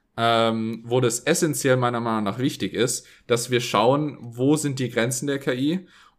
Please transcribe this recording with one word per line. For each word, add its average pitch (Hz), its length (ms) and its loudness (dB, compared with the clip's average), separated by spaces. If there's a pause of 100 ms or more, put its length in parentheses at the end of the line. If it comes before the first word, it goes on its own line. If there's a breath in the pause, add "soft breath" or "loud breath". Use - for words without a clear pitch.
(160)
ähm, 113 720 0
wo 120 160 2
das 120 180 0
essentiell 147 560 2
meiner 120 240 0
Meinung 113 240 -2
nach 101 160 -4
wichtig 127 340 -4
ist, 117 320 -2 (220 soft breath)
dass 120 240 0
wir 120 80 2
schauen, 127 600 2
wo 123 340 0
sind 143 240 -4
die 127 100 -4
Grenzen 123 380 -2
der 139 120 -2
K 139 120 -4
I 147 360 -2 (320 soft breath)